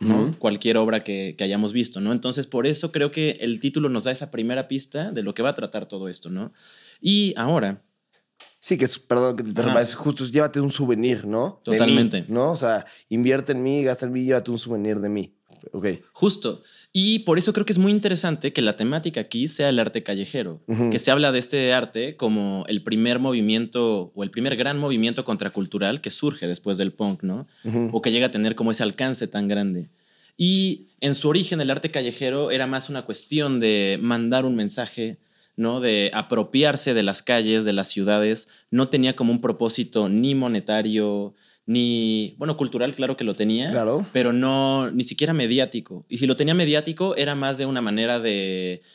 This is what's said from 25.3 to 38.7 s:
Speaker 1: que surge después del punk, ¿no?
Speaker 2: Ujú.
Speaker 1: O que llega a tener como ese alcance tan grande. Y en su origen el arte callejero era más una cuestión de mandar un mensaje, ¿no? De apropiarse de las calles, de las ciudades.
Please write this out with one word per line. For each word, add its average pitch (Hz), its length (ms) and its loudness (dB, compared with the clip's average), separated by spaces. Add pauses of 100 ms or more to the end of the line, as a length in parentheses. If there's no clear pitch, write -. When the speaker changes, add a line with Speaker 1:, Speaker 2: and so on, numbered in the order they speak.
Speaker 1:
que - 100 -8
surge - 380 -4
después 92 280 -4
del 95 160 -2
punk, 101 300 -4
¿no? 95 240 -6 (180)
Speaker 2:
Ujú. 113 280 -2
Speaker 1:
O 113 100 0
que 120 80 0
llega 120 160 2
a 123 60 0
tener 110 240 0
como 113 160 0
ese 113 100 -2
alcance 113 460 -2
tan 101 200 -2
grande. 98 420 -2 (460)
Y 185 520 0 (120)
en 139 140 0
su 147 140 0
origen 170 320 2
el 135 100 0
arte 139 200 -2
callejero 135 600 -2
era 131 160 0
más 131 240 -4
una 127 120 -8
cuestión 143 580 -2
de 101 400 4
mandar 117 440 0
un 127 120 0
mensaje, 113 600 -4 (380)
¿no? 117 240 0
De 104 320 2
apropiarse 127 840 2
de 110 80 4
las 98 200 0
calles, 110 420 2
de 104 80 2
las 98 160 0
ciudades. 104 600 0 (220)